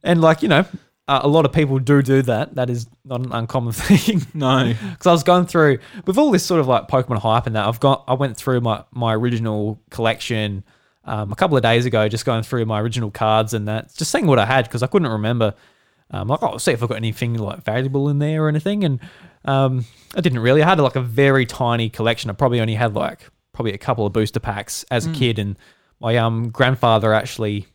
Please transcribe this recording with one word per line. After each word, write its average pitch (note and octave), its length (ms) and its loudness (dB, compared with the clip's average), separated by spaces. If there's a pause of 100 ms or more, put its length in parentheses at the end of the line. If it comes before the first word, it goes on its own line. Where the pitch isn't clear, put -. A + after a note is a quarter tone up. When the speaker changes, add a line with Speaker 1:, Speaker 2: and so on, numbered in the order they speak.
Speaker 1:
And, E3+ 180 0
like, D#3+ 220 4
you A3+ 60 0
know, E3+ 160 4 (440)
uh, C#3 160 2
a C#3+ 40 2
lot D#3 180 4
of - 60 0
people C3+ 280 0
do C#3 200 4
do C3+ 220 2
that. A#2 320 -2
That B2 160 -2
is A#2 160 -6 (180)
not B2+ 160 -8
an B2 120 -6
uncommon A#2 400 -4
<laughs> - 20 -6
thing. G3+ 480 2 (120)
Speaker 2:
No. C3 380 2 (260)
Speaker 1:
'Cause - 80 -2
I F3 60 6
was D#3+ 120 2
going F3+ 220 4
through, D3+ 320 2 (280)
with F#3 100 0
all D4 140 4
this F#3 160 2
sort E3+ 140 2
of, C3 80 0
like, B2 200 2
Pokemon B2+ 300 0
hype A#2 300 0
and A2 80 -4
that, G#2 100 0
I've A2+ 140 -2
got, C3+ 260 2
I B2+ 80 0
went B2 220 -4
through B2+ 240 -2
my, A2+ 320 -2
my A#2 220 -2
original A2 680 -2 (100)
collection, G#2+ 720 -4 (420)
um, G#2 280 -6
a - 20 -6
couple D#3 220 0
of A#2+ 80 2
days A#2 220 2
ago, A2 220 2
just A2 160 -4
going A2+ 200 -2
through A#2 220 -4
my G#2+ 140 -2
original A2+ 300 -4
cards A2 420 0
and G#2 140 -4
that, A2 300 -6
just - 160 -4
seeing E4 160 0
what C3 100 6
I G2+ 60 4
had B2+ 260 0
'cause A#2 140 -4
I - 20 -2
couldn't E3 240 0
remember. A2 440 0 (580)
Um, C#3+ 160 -6
like, D3 160 -2
"Oh, - 140 -2
see - 120 0
if A2+ 140 -2
I've A2+ 40 -4
got G#2+ 100 -4
anything, A2+ 360 -4
like, G#2+ 300 -8
valuable C3+ 440 -2
in C#3+ 120 0
there D#3 240 -2
or D3+ 40 0
anything." F#3+ 360 -2
And, C#3 160 -2 (440)
um, C3 420 0 (300)
I G#3 40 -2
didn't C#3 180 0
really. C3 240 4
I E3 60 4
had, F#3 100 4
like, C3+ 160 2
a C3 60 0
very C3 460 2
tiny A#2 420 -2
collection. A#2 420 -2
I G2+ 40 -6
probably A#2+ 260 0
only A2+ 140 0
had, G#2+ 200 0
like, - 340 -6 (240)
probably A2+ 200 -4
a G2+ 60 -10
couple A2+ 280 -2
of F#2+ 60 -2
booster A2 260 0
packs - 540 -8
as B2 140 0
a D#3+ 40 -4
Speaker 2:
Mm. D#3+ 40 -6
Speaker 1:
kid. A#2+ 260 0
And G2+ 160 -4 (440)
my, A#2 160 0
um, A2+ 340 0
grandfather A#2 600 2
actually G#2 640 -2